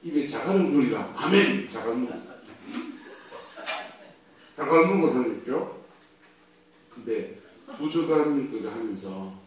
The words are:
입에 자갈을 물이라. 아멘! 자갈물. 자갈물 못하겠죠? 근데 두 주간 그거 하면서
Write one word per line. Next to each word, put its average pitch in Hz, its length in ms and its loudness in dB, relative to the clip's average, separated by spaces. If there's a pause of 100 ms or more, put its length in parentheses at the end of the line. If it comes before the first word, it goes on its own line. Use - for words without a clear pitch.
입에 147 220 0
자갈을 196 360 2
물이라. 143 540 2
아멘! 175 540 4
자갈물. 117 380 -4 (2500)
자갈물 160 420 4
못하겠죠? 127 840 0 (1080)
근데 110 440 -6 (380)
두 151 140 -4
주간 151 600 2
그거 110 200 -6
하면서 95 600 -8 (140)